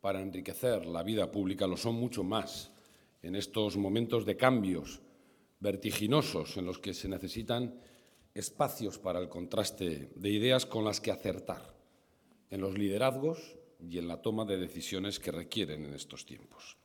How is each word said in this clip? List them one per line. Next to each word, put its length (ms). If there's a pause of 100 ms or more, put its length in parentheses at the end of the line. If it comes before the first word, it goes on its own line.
para 220
enriquecer 640
la 160
vida 280
pública, 360
lo 100
son 200
mucho 280
más 480 (480)
en 160
estos 400
momentos 480
de 140
cambios 640 (580)
vertiginosos 1000
en 80
los 120
que 140
se 160
necesitan 720 (540)
espacios 640
para 200
el 120
contraste 840
de 160
ideas 360
con 180
las 160
que 100
acertar 640 (760)
en 100
los 160
liderazgos 800 (240)
y 160
en 100
la 140
toma 240
de 140
decisiones 600
que 140
requieren 540
en 80
estos 320
tiempos. 580